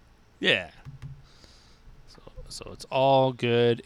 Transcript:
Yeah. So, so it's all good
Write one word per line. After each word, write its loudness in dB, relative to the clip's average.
Yeah. -2
So, -20
so -16
it's -18
all 4
good 2